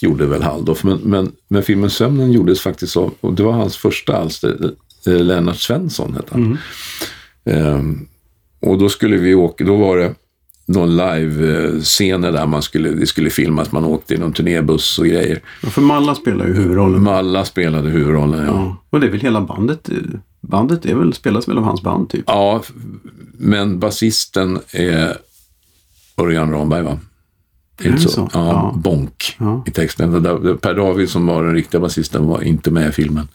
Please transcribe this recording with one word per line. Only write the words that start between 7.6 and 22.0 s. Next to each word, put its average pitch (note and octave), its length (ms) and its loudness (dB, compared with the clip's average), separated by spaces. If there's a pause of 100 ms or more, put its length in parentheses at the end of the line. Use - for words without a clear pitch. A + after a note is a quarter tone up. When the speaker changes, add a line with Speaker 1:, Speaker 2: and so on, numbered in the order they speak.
Speaker 1:
och F#2 180 2
då G2+ 120 4
skulle G#2+ 280 0
vi F#2 180 4
åka, F2 280 2
då G2 120 4
var F#2+ 220 4
det F2+ 180 0 (500)
någon F2 320 2
live-scen D#2+ 1200 0
där D#2+ 240 0
man D2+ 160 0
skulle, D#2+ 280 -2
det D#2+ 180 0
skulle D2+ 220 0
filmas, D#2 420 0
man D#2+ 140 0
åkte D#2 280 -2
i D#2+ 40 0
någon E2 160 -4
turnébuss E2 680 0
och E2+ 60 2
grejer. E2 360 0 (220)
Speaker 2:
Ja, - 60 -6
för C#3+ 120 0
Malla D3 340 2
spelar G2 320 -2
ju F2+ 60 0
huvudrollen. F#2+ 500 4
Speaker 1:
Malla F#2+ 420 2
spelade D#2 440 -2
huvudrollen, D#2 500 2
ja. D2+ 60 -2
Speaker 2:
Ja. F#2+ 320 -2 (120)
Och D3+ 100 2
det C3+ 80 2
är - 40 0
väl G2+ 100 -4
hela A2+ 200 0
bandet, A2+ 480 -4
eh, - 60 -4 (460)
bandet D3 440 -2
är - 100 0
väl, D#3 180 2
spelas A2+ 340 -2
väl G2+ 100 0
av A2+ 60 0
hans - 180 -2
band, F2+ 280 -2